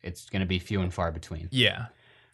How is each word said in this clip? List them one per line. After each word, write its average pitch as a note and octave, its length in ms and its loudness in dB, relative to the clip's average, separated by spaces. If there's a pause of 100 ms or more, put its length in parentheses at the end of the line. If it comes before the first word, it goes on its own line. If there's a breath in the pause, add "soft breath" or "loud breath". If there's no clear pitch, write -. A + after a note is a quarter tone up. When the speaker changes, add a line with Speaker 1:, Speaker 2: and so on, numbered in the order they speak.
Speaker 1:
it's - 280 -10
gonna F#2+ 160 0
be F2+ 120 2
few G2 220 0
and F2+ 120 0
far E2+ 200 0
between. D#2+ 400 -8
Speaker 2:
Yeah. A#2+ 340 4 (480 soft breath)